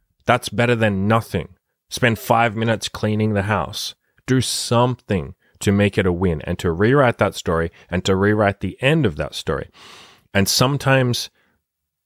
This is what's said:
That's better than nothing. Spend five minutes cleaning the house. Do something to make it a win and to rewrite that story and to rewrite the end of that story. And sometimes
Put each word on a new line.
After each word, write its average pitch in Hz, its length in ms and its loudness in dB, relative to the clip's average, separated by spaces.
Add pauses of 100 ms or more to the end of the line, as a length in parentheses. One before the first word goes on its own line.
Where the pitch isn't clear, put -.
(260)
That's 120 240 0
better 120 260 0
than 104 320 0
nothing. 110 480 -2 (340)
Spend 117 300 -2
five 117 360 2
minutes 113 340 -2
cleaning 107 440 -2
the 101 100 0
house. 101 520 -4 (300)
Do 127 160 2
something 117 920 -2 (240)
to 104 120 2
make 101 260 2
it 98 80 4
a 92 60 2
win 85 300 0
and - 180 -6
to 90 120 -2
rewrite 117 480 2
that 101 160 0
story 85 360 -2 (180)
and 90 160 -2
to 98 100 2
rewrite 101 440 2
the 95 220 -8
end 147 240 2
of 80 100 -2
that 76 200 -8
story. - 340 -6 (640)
And 98 140 0
sometimes 131 840 0 (760)